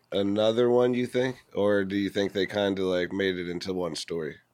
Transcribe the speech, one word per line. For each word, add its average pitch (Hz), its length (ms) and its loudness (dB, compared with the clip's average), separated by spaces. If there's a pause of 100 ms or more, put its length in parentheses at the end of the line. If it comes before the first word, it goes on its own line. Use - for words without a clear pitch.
(140)
another 107 560 2
one, 123 240 4
you 123 120 0
think? 127 300 -2 (180)
Or 101 300 2
do 98 140 -2
you 101 120 0
think 98 220 -2
they 98 140 0
kinda, 101 400 0
like, 90 260 0
made 95 260 0
it 87 120 -6
into 87 240 -6
one 87 240 -4
story? 80 380 -8 (180)